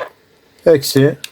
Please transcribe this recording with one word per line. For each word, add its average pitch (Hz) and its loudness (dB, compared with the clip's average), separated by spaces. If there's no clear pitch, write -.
eksi 143 0